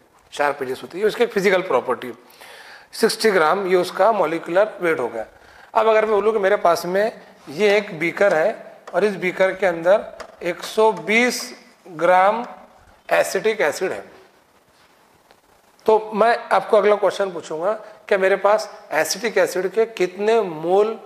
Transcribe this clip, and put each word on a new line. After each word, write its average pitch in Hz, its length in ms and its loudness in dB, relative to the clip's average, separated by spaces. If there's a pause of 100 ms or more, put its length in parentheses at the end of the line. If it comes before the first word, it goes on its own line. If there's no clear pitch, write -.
(320)
शार्प 139 300 -2
एजेस 127 200 -8
होते - 160 -14
हैं, 202 40 -6
ये 214 60 2
उसकी 220 180 0
physical 185 360 2
प्रॉपर्टी 127 440 -2
है। 117 80 -12 (800)
sixty 220 380 0
gram 185 360 2
ये 180 100 2
उसका 185 360 2
molecular 170 680 0
weight 160 200 0
हो 120 80 -4
गया। 107 180 -8 (480)
अब 220 140 2
अगर 220 180 4
मैं 220 80 0
बोलूँ 202 180 2
कि 220 60 0
मेरे 196 180 2
पास 175 300 0
में 196 340 -2 (280)
ये 202 280 2
एक 202 220 -4
beaker 170 360 2
है 175 380 -2 (220)
और 180 100 2
इस 208 120 0
beaker 180 380 0
के 185 120 -2
अंदर 175 380 2 (380)
एक 170 200 -6
सौ 220 300 2
बीस 208 500 0 (460)
gram 185 560 2 (640)
acetic 196 520 0
acid 175 320 -2
है, 101 120 -10 (1800)
तो 220 280 2
मैं 220 240 2
आपको - 380 0
अगला 208 200 4
question 196 340 -2
पूछूंगा 165 420 -6 (360)
कि 208 80 2
मेरे 190 200 2
पास 202 340 0 (220)
acetic 190 460 -2
acid 180 300 0
के 220 180 0
कितने 208 540 0
mole 185 520 0 (140)